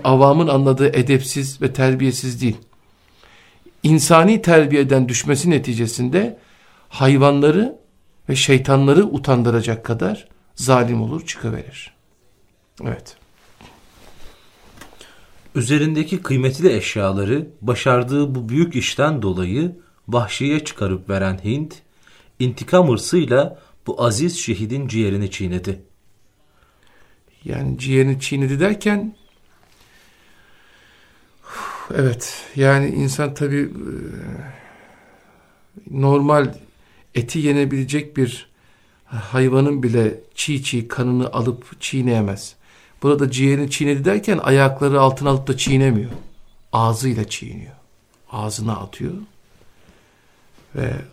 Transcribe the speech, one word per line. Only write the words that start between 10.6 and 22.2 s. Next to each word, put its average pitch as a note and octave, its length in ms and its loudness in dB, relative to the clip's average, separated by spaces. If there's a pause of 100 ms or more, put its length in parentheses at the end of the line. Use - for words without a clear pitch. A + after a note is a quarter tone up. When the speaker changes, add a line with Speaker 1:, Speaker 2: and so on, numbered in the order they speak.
Speaker 1:
olur, A#2 240 -6
çıkıverir. - 680 -12 (880)
Evet. - 320 -10 (2500)
Speaker 2:
Üzerindeki D3+ 680 0
kıymetli C3+ 520 0
eşyaları G2+ 760 -2 (140)
başardığı B2+ 760 0
bu A#2 140 -8
büyük D#3+ 260 0
işten C3+ 460 -2
dolayı G2+ 540 -2 (320)
vahşiye C3 560 -2
çıkarıp F#2 460 -6
veren F#2+ 340 -2
Hint, C#3 380 -6 (580)